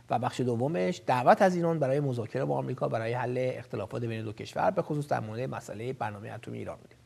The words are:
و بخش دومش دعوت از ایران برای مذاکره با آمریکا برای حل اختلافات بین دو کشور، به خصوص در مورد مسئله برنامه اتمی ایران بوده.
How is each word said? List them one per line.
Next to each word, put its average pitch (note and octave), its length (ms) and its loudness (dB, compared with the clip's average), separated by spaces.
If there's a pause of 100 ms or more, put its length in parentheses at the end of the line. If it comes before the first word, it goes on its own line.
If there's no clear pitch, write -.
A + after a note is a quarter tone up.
(100)
و B2 80 4
بخش A#2+ 220 0
دومش C#3+ 640 0
دعوت C#3+ 360 6
از F#3 140 6
ایران E3+ 220 2
برای C#3 220 2
مذاکره B2 440 -2
با C#3+ 120 0
آمریکا C3 320 -2
برای A#2 240 -2
حل B2 260 -2
اختلافات A#2+ 680 -4
بین A2 200 -4
دو A2 80 -6
کشور، - 380 -2
به E3+ 120 2
خصوص D3 260 -4
در B2+ 120 2
مورد A2 200 -6
مسئله B2 520 -6
برنامه A2 420 -8
اتمی A#2 240 -10
ایران F#2+ 180 -8
بوده. - 180 -20 (120)